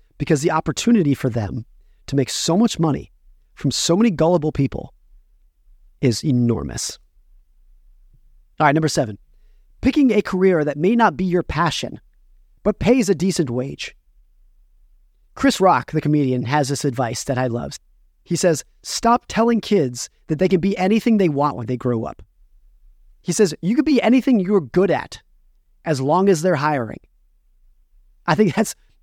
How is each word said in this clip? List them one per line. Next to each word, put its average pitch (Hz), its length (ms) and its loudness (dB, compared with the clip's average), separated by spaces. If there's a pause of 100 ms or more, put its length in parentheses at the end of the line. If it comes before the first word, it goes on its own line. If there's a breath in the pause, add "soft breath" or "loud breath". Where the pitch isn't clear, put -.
(180)
because 143 240 0
the 165 100 0
opportunity 160 640 2
for 131 160 -2
them 107 360 -4 (420)
to - 80 -4
make 135 140 0
so - 260 -2
much 226 240 0
money 165 320 -2 (440)
from 139 160 -2
so - 260 0
many 226 120 4
gullible 160 440 0
people - 400 -4 (1080)
is 120 240 0
enormous. 117 720 -2 (1600)
All 156 80 4
right, 143 80 4
number 156 120 2
seven, 117 300 -2 (640)
picking 277 300 2
a 208 100 4
career 185 420 2
that 147 140 -4
may 180 180 2
not 214 200 2
be 185 100 -4
your 175 180 0
passion, - 560 -4 (640)
but - 160 -2
pays 214 300 2
a 196 60 2
decent 165 340 -2
wage. 127 460 -8 (1400)
Chris - 260 0
Rock, 165 300 2
the 156 100 -2
comedian, 135 420 0
has 131 260 0
this 139 160 -4
advice 120 400 -4
that 127 120 -2
I 127 100 -2
love. 123 300 -6 (460)
He - 120 -4
says, 165 280 0 (200)
"Stop - 440 0
telling 226 340 0
kids 135 480 0 (180)
that 151 120 -4
they 185 80 2
can 180 120 2
be 196 180 -2
anything 214 400 2
they 190 120 2
want 143 260 -2
when 117 120 -8
they 123 100 -4
grow 120 280 -2
up." - 180 -14 (1000)
He - 100 -4
says, 196 300 2
"You 190 140 -2
can 285 100 0
be 277 160 2
anything 240 380 2
you're 190 220 2
good 180 280 0
at - 320 -6 (640)
as 147 180 -2
long 175 280 2
as 165 120 2
they're 175 140 0
hiring." 135 440 -2 (1300)
I 165 80 2
think 196 200 2
that's, - 200 -2 (280)